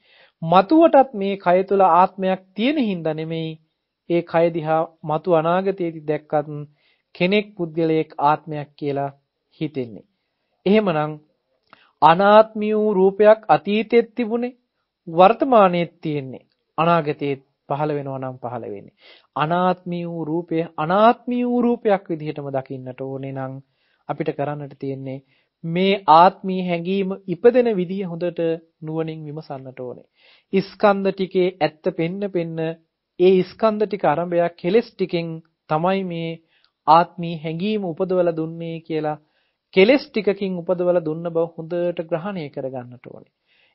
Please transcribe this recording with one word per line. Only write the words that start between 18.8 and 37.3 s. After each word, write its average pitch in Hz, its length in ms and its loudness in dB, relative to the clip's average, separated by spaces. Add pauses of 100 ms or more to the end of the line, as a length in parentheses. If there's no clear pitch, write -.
අනාත්මී 175 720 -2
වූ 170 200 -8
රූපය 165 480 -4
අනාත්මී 220 680 0
වූ 247 180 -2
රූපයක් 226 460 0
විදිහටම 151 440 -8
දකින්නට 131 500 -8
ඕනේ 135 300 -10
නම් 135 220 -10 (560)
අපිට 156 220 -6
කරන්නට 147 440 -8
තියෙන්නේ 135 440 -10 (440)
මේ 180 300 0 (180)
ආත්මී 185 520 6
හැඟීම 180 480 -2 (140)
ඉපදෙන 240 500 2
විදිය 180 280 -4
හොඳට 170 380 -6 (380)
නුවණින් 160 440 -8
විමසන්නට 139 560 -14
ඕනේ. 123 280 -14 (460)
ස්කන්ධ 196 560 0
ටිකේ 185 460 -2
ඇත්ත - 360 -4
පෙන්න 170 360 -4
පෙන්න 165 320 -6 (600)
ඒ 185 220 6
ස්කන්ධ 214 420 -2
ටික 202 200 -4
අරඹයා 170 480 0
කෙලෙස් 208 360 0
ටිකෙන් 170 400 -4 (420)
තමයි 180 340 0
මේ 165 280 -6 (560)
ආත්මී 170 500 2